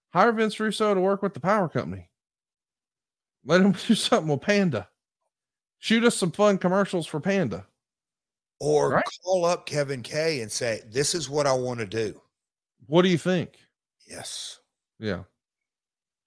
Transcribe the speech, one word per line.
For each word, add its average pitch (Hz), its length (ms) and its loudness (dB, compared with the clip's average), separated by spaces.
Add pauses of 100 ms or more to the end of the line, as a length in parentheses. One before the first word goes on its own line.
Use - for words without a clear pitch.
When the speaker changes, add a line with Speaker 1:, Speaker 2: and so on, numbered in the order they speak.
(140)
Speaker 1:
hire 208 180 6
Vince 214 300 -2
Russo 214 320 0
to 185 80 2
work 190 200 0
with 196 120 -4
the - 80 -14
power 190 260 2
company. 92 420 -6 (1300)
Let 156 160 4
him 196 120 6
<laughs> - 160 -2
do 220 80 6
something 165 360 0
with 139 100 0
Panda. 190 460 0 (920)
Shoot 226 260 2
us 233 100 4
some 175 160 -2
fun 202 260 4
commercials 185 480 0
for 156 140 -6
Panda. 139 460 -2 (920)
Speaker 2:
Or 143 320 2
Speaker 1:
Right? 143 120 2 (200)
Speaker 2:
call 180 220 0
up 175 200 0
Kevin 139 360 -4
Kay 151 400 -4
and 107 100 -8
say, 117 360 -4
"This 127 260 -2
is 156 160 -6
what 143 160 -2
I 135 80 2
wanna 123 320 -4
do." 101 340 -6 (680)
Speaker 1:
What 160 140 2
do 185 80 4
you 175 80 2
think? 175 420 -4 (480)
Speaker 2:
Yes. - 520 -14 (380)
Speaker 1:
Yeah. 95 260 -6 (1040)